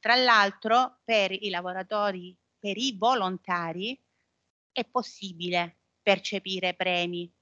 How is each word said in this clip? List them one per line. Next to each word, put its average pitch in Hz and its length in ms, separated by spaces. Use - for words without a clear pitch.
Tra 226 140
l'altro 233 880
per 208 260
i 190 200
lavoratori, 185 840
per 202 200
i 247 200
volontari 185 1040
è 247 140
possibile 175 920
percepire 190 720
premi. 175 560